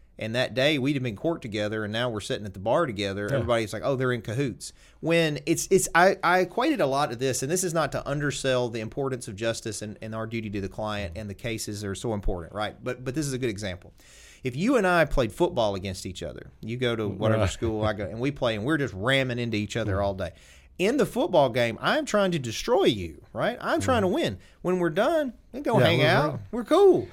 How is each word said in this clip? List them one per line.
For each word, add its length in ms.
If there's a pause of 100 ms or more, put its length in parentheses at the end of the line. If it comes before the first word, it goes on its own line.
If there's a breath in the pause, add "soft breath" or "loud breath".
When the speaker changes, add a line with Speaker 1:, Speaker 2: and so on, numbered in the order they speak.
(180)
Speaker 1:
and 180
that 180
day 260
we'd 160
have 80
been 140
court 240
together 420
and 80
now 180
we're 120
sitting 240
at 80
the 80
bar 240
together, 440
Speaker 2:
Yeah. 60
Speaker 1:
everybody's 380
like, 100
"Oh, 140
they're 160
in 80
cahoots." 500 (300 soft breath)
When 440
it's, 240
it's, 240
I, 300
I 160
equated 400
a 60
lot 260
of 80
this, 240
and 80
this 140
is 80
not 180
to 160
undersell 600
the 100
importance 480
of 80
justice 460
and, 200
and 140
our 100
duty 260
to 100
the 80
client, 480
and 120
the 40
cases 500
are 120
so 180
important, 400
right? 280
But, 220
but 120
this 120
is 60
a 40
good 120
example. 420 (540 loud breath)
If 100
you 220
and 100
I 160
played 300
football 420
against 300
each 180
other, 280 (100)
you 160
go 180
to 140
whatever 320
Speaker 2:
Right. 80
Speaker 1:
school, 340
I 80
go, 140
and 160
we 100
play, 240
and 80
we're 140
just 160
ramming 460
into 180
each 180
other 200
Speaker 2:
Mm-hmm. 100
Speaker 1:
all 80
day. 180 (460 soft breath)
In 200
the 80
football 440
game, 320
I'm 240
trying 260
to 80
destroy 440
you, 380 (100)
right? 300
I'm 180
trying 220
to 60
Speaker 2:
Mm-hmm. 80
Speaker 1:
win. 220 (240 soft breath)
When 180
we're 100
done, 420 (220)
we 80
go 180
Speaker 2:
Yeah, 60
Speaker 1:
hang 140
Speaker 2:
we're 80
Speaker 1:
out. 240
Speaker 2:
done. 80 (120)
Speaker 1:
We're 140
cool. 460